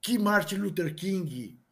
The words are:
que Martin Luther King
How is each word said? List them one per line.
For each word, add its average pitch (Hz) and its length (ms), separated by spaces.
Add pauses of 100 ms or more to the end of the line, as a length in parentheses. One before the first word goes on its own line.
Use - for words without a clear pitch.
que 240 160
Martin 202 380
Luther 175 400
King 156 680 (100)